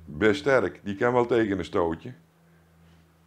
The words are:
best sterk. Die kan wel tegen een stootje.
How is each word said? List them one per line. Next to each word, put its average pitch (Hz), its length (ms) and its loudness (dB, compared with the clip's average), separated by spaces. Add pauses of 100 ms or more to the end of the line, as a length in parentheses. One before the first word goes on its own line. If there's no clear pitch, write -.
best 95 340 0
sterk. 113 440 0
Die 101 120 -6
kan 120 180 0
wel 120 120 2
tegen 113 320 0
een 85 80 -6
stootje. 87 480 -4 (1120)